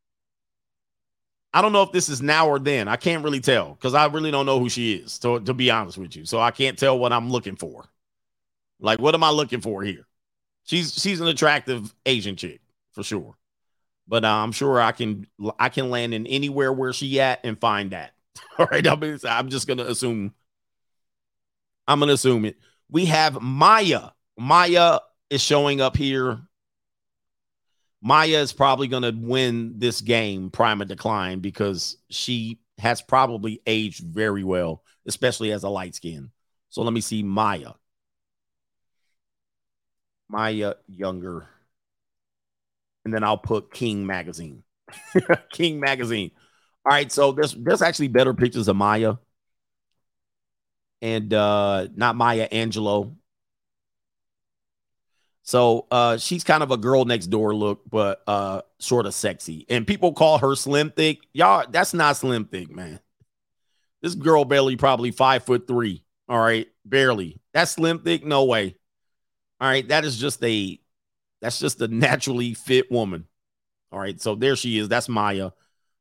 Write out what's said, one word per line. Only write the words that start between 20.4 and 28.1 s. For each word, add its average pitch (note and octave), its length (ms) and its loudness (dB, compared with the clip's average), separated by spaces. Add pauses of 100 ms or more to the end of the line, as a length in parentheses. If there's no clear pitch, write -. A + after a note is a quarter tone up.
I'm C#3+ 120 4
gonna C#3+ 140 4
assume B2 320 2
it. G#2 120 -6 (320)
We E3+ 160 0
have D#3 360 2
Maya. D3+ 680 4 (280)
Maya E3+ 600 6 (300)
is C#3 120 0
showing C#3+ 400 2
up C3 140 0
here. C3 460 -2 (1600)
Maya D#3 380 4